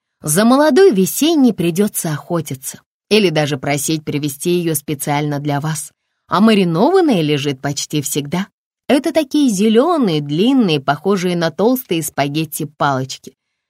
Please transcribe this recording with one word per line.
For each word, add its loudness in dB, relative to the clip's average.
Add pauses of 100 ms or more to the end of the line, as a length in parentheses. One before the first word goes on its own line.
(220)
За 0
молодой 6
весенней 2
придётся -2
охотиться -8 (280)
или 2
даже -2
просить -4
привезти -4
её -2
специально -4
для -2
вас. -6 (360)
А 0
маринованная 2
лежит -2
почти -6
всегда. -6 (400)
Это 0
такие 0
зелёные, 2
длинные, 2
похожие -2
на -2
толстые 0
спагетти -4
палочки. -4 (340)